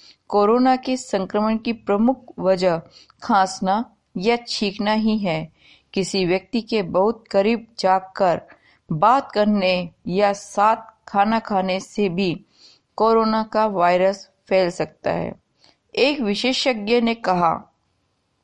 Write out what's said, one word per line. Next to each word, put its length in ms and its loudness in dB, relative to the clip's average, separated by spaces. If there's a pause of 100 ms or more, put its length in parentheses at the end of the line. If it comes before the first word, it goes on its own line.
(280)
कोरोना 480 4
के 200 -4
संक्रमण 640 -2
की 140 -6
प्रमुख 520 0 (140)
वजह 400 2 (440)
खांसना 760 0 (200)
या 200 0
छींकना 560 -4
ही 260 0
है। 340 -4 (400)
किसी 320 -2
व्यक्ति 360 -2
के 220 -2
बहुत 480 -2
करीब 360 0 (120)
जाकर 640 0 (500)
बात 400 2
करने 580 0 (180)
या 240 0
साथ 440 0 (320)
खाना 300 0
खाने 420 -2
से 280 -2
भी 360 -2 (520)
कोरोना 460 2
का 240 0
वायरस 640 0 (180)
फैल 220 2
सकता 400 -6
है। 240 -4 (640)
एक 240 2
विशेषज्ञ 800 -2
ने 140 0
कहा, 600 -2 (680)